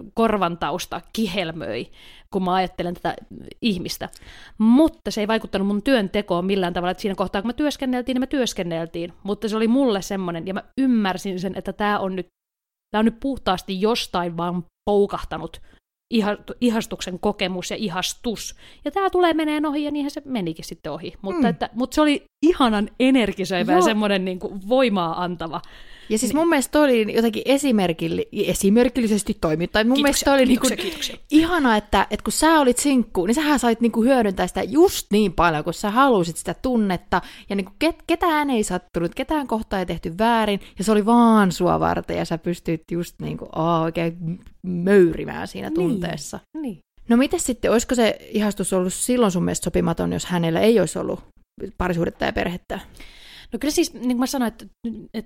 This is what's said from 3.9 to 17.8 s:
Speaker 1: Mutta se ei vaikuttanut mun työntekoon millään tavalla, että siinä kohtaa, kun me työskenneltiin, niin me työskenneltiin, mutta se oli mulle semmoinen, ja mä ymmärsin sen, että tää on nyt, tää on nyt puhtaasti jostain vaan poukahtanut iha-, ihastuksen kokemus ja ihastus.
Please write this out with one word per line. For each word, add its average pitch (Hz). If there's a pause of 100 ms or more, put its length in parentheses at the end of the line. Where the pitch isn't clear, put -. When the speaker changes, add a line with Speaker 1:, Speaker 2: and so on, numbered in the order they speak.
Speaker 1:
Mutta 247
se 220
ei 208
vaikuttanut 214
mun 202
työntekoon 202
millään 190
tavalla, 180
että 185
siinä 196
kohtaa, 190
kun 220
me 240
työskenneltiin, 254
niin 254
me 262
työskenneltiin, 175 (100)
mutta 208
se 208
oli 226
mulle 233
semmoinen, 175
ja 190
mä 202 (180)
ymmärsin 202
sen, 190
että 196
tää 208
on 190
nyt, 180 (680)
tää 214
on 220
nyt 226
puhtaasti 196
jostain 185
vaan 175 (260)
poukahtanut 196 (540)
iha-, 208 (240)
ihastuksen 214
kokemus 185
ja 214
ihastus. 185 (280)